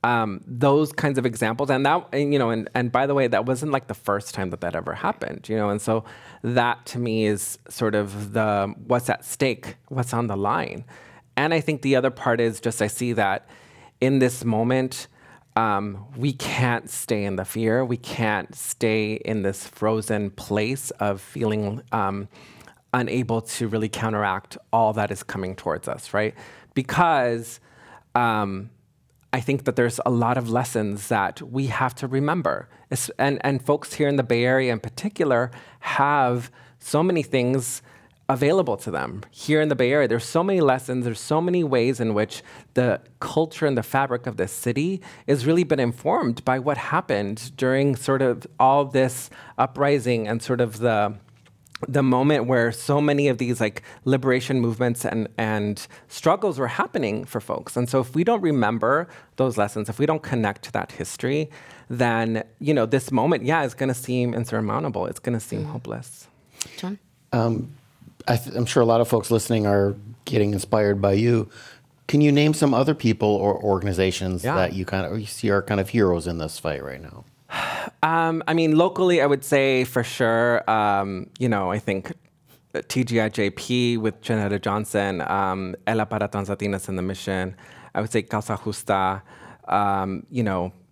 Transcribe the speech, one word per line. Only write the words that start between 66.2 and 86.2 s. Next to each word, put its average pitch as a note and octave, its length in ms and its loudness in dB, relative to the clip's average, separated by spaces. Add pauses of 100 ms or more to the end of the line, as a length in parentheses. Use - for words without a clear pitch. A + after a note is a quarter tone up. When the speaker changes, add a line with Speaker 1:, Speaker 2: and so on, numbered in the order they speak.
Speaker 2:
John? F#3+ 220 -8 (340)
Speaker 3:
Um, A#2 380 0 (560)
I A#2 80 4
th-, - 200 -6
I'm A#2+ 100 0
sure B2 180 4
a - 20 8
lot A2+ 140 6
of A#2 80 4
folks A2+ 240 0
listening A2 340 2
are G2+ 300 4 (300)
getting G#2 260 2
inspired G2+ 500 2
by G2 120 4
you. A2+ 360 2 (580)
Can D3 120 4
you D3 120 6
name D3 220 6
some D3 200 4
other C3+ 200 4
people A2 360 2
or G2+ 260 2
organizations F#2+ 880 0
Speaker 1:
Yeah. C3 120 0
Speaker 3:
that F2+ 180 2
you F#2 100 -4
kind F#2 220 -2
of, F2+ 120 -4
you G#2+ 80 -6
see - 240 -4
are G2 120 4
kind G2+ 180 0
of F#2+ 100 -2
heroes F2+ 380 4
in E2+ 100 -4
this D#2+ 220 -6
fight C#2+ 240 -6
right C2+ 180 -12
now? - 220 -18 (800)
Speaker 1:
Um, E3 440 2
I D#3 60 0
mean, D#3+ 240 4
locally, F3+ 440 4
I C#3 40 4
would C#3 180 2
say C3+ 420 4
for B2+ 180 0
sure, A#2 640 2
um, G2 600 0 (100)
you B2+ 100 0
know, F#2+ 220 2
I G#2+ 80 -2
think F#2+ 340 -4 (760)
T B2 160 0
G A#2 160 0
I A2 100 2
J G#2 200 0
P A#2+ 480 0
with G#2+ 240 -4
Janetta G2+ 380 0
Johnson, G2 600 -2
um, F#2+ 540 -2 (120)
Ela A2 180 0
para G#2 220 -4